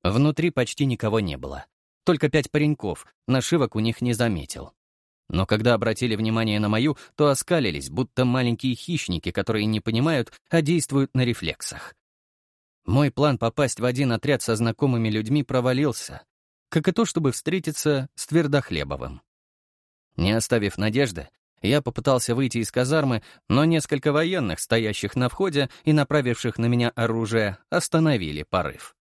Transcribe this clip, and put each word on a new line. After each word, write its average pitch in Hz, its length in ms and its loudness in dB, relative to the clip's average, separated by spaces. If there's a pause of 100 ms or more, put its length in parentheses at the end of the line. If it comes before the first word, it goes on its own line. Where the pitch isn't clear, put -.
Внутри 147 480 2
почти 135 340 -2
никого 113 360 0
не 80 160 -4
было, 67 300 -12 (380)
только 156 240 2
пять 147 220 0
пареньков, 147 560 0 (200)
нашивок 131 500 0
у 110 40 0
них 113 220 -2
не 123 100 0
заметил. 101 600 -2 (560)
Но 92 180 0
когда 110 280 2
обратили 113 420 -2
внимание 110 440 0
на 104 80 0
мою, 123 300 0 (180)
то 147 120 4
оскалились, 104 600 0
будто 127 380 -2
маленькие 123 480 0
хищники, 90 560 -6
которые 104 340 -2
не 107 160 0
понимают, 123 520 0 (180)
а 170 100 4
действуют 143 540 0
на 127 100 2
рефлексах. - 720 -6 (880)
Мой 131 260 4
план 139 280 2
попасть 117 420 0
в 117 60 0
один 127 260 0
отряд 131 300 0
со 117 120 0
знакомыми 117 540 2
людьми 110 340 0
провалился, 127 800 -2 (460)
как 165 200 0
и 180 40 2
то, 226 140 2
чтобы 147 260 0
встретиться 151 800 -2
с - 120 -10
Твердохлебовым. 73 960 -2 (960)
Не 92 160 2
оставив 110 440 0
надежды, 107 540 -2 (320)
я 135 180 2
попытался 120 540 0
выйти 123 240 0
из 110 120 -2
казармы, 131 520 0 (260)
но 135 160 4
несколько 151 480 0
военных, 151 480 0
стоящих 107 560 -2
на 123 140 2
входе 143 400 -2 (140)
и 156 100 4
направивших 131 640 0
на 117 80 0
меня 120 240 2
оружие, 113 680 -2 (140)
остановили 127 720 0
порыв. - 580 -4